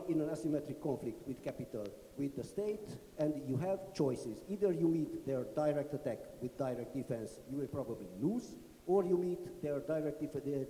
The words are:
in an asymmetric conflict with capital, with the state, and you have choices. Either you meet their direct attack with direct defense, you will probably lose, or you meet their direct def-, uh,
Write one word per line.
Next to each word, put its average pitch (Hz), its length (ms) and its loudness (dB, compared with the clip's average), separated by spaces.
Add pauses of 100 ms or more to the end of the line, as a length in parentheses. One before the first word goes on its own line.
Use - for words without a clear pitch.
in 160 120 4
an 151 80 2
asymmetric 151 520 0
conflict 123 460 -2
with 131 160 -6
capital, 120 420 -4 (320)
with 139 180 -2
the 120 80 -2
state, 208 460 -2 (300)
and 151 280 4
you 131 100 2
have 190 360 0
choices. 123 460 2 (100)
Either 202 220 4
you 165 160 4
meet 165 400 2
their 127 160 2 (120)
direct 147 380 2
attack 127 240 0 (240)
with 123 160 -4
direct 123 380 -2
defense, 117 380 -2 (180)
you 139 80 -2
will 139 80 0
probably 117 400 -4 (120)
lose, 208 360 0 (320)
or 185 160 6
you 180 140 4
meet 180 440 -2
their 143 200 0
direct 151 400 0
def-, 143 160 -4
uh, - 20 0 (300)